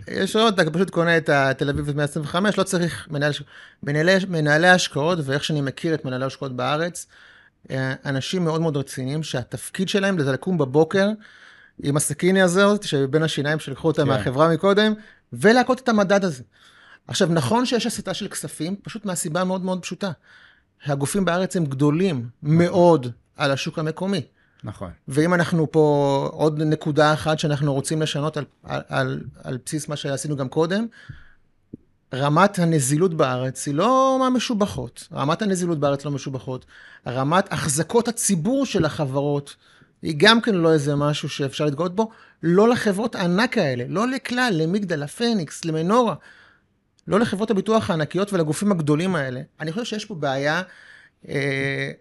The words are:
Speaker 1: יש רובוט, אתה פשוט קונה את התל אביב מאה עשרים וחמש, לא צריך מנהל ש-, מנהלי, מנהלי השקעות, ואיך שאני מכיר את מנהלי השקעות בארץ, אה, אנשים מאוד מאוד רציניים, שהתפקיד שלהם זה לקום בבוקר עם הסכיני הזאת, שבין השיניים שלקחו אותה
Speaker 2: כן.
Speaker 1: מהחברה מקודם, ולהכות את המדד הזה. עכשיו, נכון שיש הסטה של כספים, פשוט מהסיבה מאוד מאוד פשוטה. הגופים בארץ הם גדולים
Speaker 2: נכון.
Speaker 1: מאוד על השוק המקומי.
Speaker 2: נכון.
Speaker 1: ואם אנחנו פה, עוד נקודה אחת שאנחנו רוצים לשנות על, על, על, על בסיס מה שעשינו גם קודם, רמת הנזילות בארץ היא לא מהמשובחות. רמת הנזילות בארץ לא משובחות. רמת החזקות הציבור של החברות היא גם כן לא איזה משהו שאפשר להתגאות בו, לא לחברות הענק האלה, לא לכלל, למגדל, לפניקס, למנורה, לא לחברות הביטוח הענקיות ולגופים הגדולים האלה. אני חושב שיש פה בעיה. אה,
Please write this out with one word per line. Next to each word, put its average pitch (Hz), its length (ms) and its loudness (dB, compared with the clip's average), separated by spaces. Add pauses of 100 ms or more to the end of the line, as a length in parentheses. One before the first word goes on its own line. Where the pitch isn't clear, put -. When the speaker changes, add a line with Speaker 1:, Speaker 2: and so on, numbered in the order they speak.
Speaker 1:
יש - 280 -2
רובוט, 214 240 4
אתה 156 100 2
פשוט 175 200 0
קונה 170 260 2
את 156 120 -2
התל 139 400 2
אביב 143 280 -2
מאה 147 80 0
עשרים 147 200 -4
וחמש, 180 340 0
לא 190 40 4
צריך 175 480 -2
מנהל 147 220 0
ש-, 147 100 -8 (400)
מנהלי, 151 300 2 (160)
מנהלי 156 400 2
השקעות, 175 560 2
ואיך 135 200 -2
שאני 151 160 -2
מכיר 143 340 -2
את 143 100 -4
מנהלי 127 200 -4
השקעות 135 320 -8
בארץ, 143 500 -4 (640)
אה, 131 240 -2 (100)
אנשים 147 400 -2
מאוד 160 160 0
מאוד 160 160 0
רציניים, 139 460 -6
שהתפקיד 147 640 -6
שלהם 196 340 0
זה 135 100 0
לקום 175 260 -2
בבוקר 156 500 2 (760)
עם 143 140 0
הסכיני 180 460 2
הזאת, 202 400 4
שבין 139 400 0
השיניים 151 360 -2
שלקחו 143 300 -4
אותה 156 140 2
Speaker 2:
כן. 139 60 2
Speaker 1:
מהחברה 135 400 2
מקודם, 196 460 2 (380)
ולהכות 233 480 4
את - 80 -6
המדד 202 360 4
הזה. 135 180 -2 (640)
עכשיו, 156 200 2
נכון 170 380 2
שיש 233 200 0
הסטה 202 280 -6
של 196 140 -8
כספים, - 540 -8
פשוט - 220 -12
מהסיבה 180 400 -4
מאוד 185 200 -2
מאוד 185 180 -4
פשוטה. 190 280 -6 (760)
הגופים 143 400 -2
בארץ 180 320 0
הם 175 100 0
גדולים 143 640 0 (140)
Speaker 2:
נכון. 151 160 2
Speaker 1:
מאוד 175 480 6 (300)
על 143 140 0
השוק 139 280 -4
המקומי. 165 420 -4 (440)
Speaker 2:
נכון. 98 260 -12 (180)
Speaker 1:
ואם 156 260 2
אנחנו 165 380 2
פה, 143 600 4
עוד 151 300 0
נקודה 151 500 2
אחת 156 260 0
שאנחנו 143 360 0
רוצים 156 280 -2
לשנות 151 340 -4
על, 143 80 -6 (200)
על, 139 240 -6
על, 135 320 -2 (240)
על 127 220 -6
בסיס 151 220 -6
מה 147 80 -6
שעשינו 143 400 -6
גם 135 120 -4
קודם, 175 380 0 (1300)
רמת 156 440 2
הנזילות 165 560 2
בארץ 131 520 -2
היא 143 80 -4
לא 262 460 2
מהמשובחות. 214 920 -2
רמת 147 300 -2
הנזילות 175 380 -2
בארץ 139 240 0
לא 151 60 -6
משובחות. 131 540 -8 (420)
רמת 139 460 0
החזקות 160 560 -2
הציבור 226 580 0
של 175 180 0
החברות 143 720 -2 (460)
היא 151 160 -4
גם 220 220 6
כן 226 140 0
לא 165 180 4
איזה 147 220 2
משהו 147 340 -2
שאפשר 143 360 -4
להתגאות 156 320 -2
בו, 220 140 -2 (320)
לא 180 260 6
לחברות 220 460 0
הענק 202 440 0
האלה, 131 300 0
לא 190 200 -2
לכלל, 254 480 -2
למגדל, 170 440 -2
לפניקס, 196 640 -4
למנורה, 170 500 0 (920)
לא 180 120 2
לחברות 220 300 -2
הביטוח 214 400 0
הענקיות 175 420 -2
ולגופים 175 400 0
הגדולים 165 420 2
האלה. 131 260 -4 (200)
אני 156 120 -6
חושב 233 120 -6
שיש 214 200 -8
פה 220 100 -12
בעיה. 147 480 -2 (640)
אה, 139 640 -4 (100)